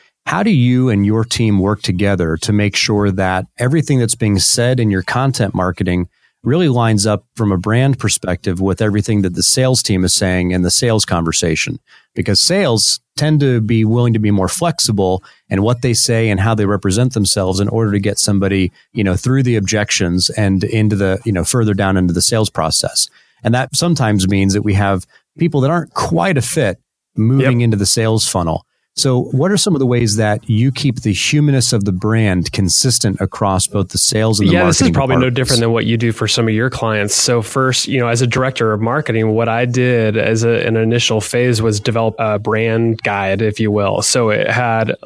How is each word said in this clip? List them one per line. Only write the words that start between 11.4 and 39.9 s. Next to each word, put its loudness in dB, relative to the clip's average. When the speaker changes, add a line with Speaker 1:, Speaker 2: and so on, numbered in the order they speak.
Speaker 1:
Because 0
sales 0
tend 2
to 2
be 2
willing 2
to 2
be 0
more 2
flexible -2
in -2
what 0
they 0
say 0
and 0
how 2
they 0
represent 0
themselves -2
in -2
order 0
to 0
get -2
somebody, 0
you -2
know, 0
through 0
the 2
objections 0
and 0
into 0
the, 0
you -2
know, 0
further 0
down 0
into 2
the -2
sales 0
process. -2
And 0
that -2
sometimes 0
means 2
that -2
we 0
have 0
people 0
that 2
aren't -4
quite 0
a 0
fit -2
moving 2
Speaker 2:
Yep. 2
Speaker 1:
into 2
the 0
sales 0
funnel. -2
So 0
what 0
are 2
some 0
of 0
the 0
ways 0
that -2
you 2
keep -2
the 0
humanness 0
of 0
the 0
brand 0
consistent 0
across -2
both -2
the -8
sales 0
and 2
the 4
Speaker 2:
Yeah, 4
this 2
is 2
Speaker 1:
marketing 2
Speaker 2:
probably 0
no 2
Speaker 1:
departments? 2
Speaker 2:
different 0
than 2
what 0
you 0
do 0
for -4
some 0
of 0
your 0
clients. -2
So 0
first, -2
you -2
know, 0
as 0
a 2
director 0
of -2
marketing, 0
what 0
I 0
did 0